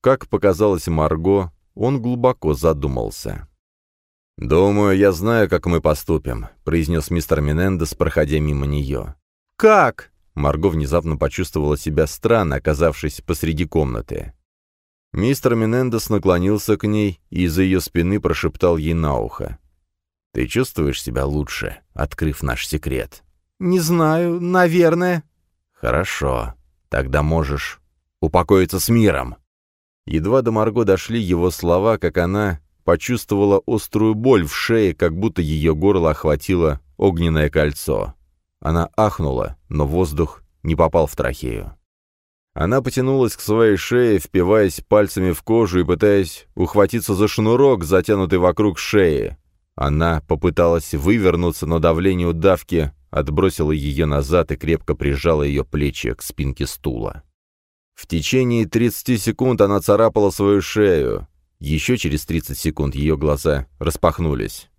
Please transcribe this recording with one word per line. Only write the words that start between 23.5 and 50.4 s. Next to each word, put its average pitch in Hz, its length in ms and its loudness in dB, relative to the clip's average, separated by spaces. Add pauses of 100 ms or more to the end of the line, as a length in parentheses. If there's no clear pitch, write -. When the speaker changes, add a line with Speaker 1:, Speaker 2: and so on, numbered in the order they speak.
Speaker 1:
«Не 185 200 0
знаю, 170 600 0
наверное». 175 840 2 (500)
«Хорошо, 65 800 -4 (360)
тогда 67 340 -2
можешь 76 580 -2 (400)
упокоиться 90 580 2
с - 80 -4
миром». 92 480 2 (680)
Едва 117 360 0
до 117 100 0
Марго 110 340 0
дошли 104 340 0
его 90 320 0
слова, 95 460 0
как 87 200 -2
она 92 440 -2 (240)
почувствовала 101 840 2
острую 110 480 0
боль 110 320 2
в - 80 -8
шее, 107 400 0
как 82 200 0
будто 95 260 -2
ее 78 340 0
горло 87 360 2
охватило 78 680 0 (180)
огненное 82 520 0
кольцо. 76 680 -2 (460)
Она 82 340 -2
ахнула, 71 600 -2 (120)
но 73 160 -2
воздух 78 580 -2 (200)
не 82 120 -2
попал 80 320 2
в - 80 -12
трахею. 60 600 -6 (800)
Она 120 280 0
потянулась 131 540 0
к - 60 -20
своей 107 360 4
шее, 120 420 2
впиваясь 92 600 2
пальцами 95 500 2
в 78 100 -4
кожу 110 380 2
и 82 60 2
пытаясь 92 720 0
ухватиться 101 600 0
за 104 120 2
шнурок, 117 560 2
затянутый 92 560 2
вокруг 90 380 2
шеи. 78 600 0 (380)
Она 76 520 0
попыталась 85 640 0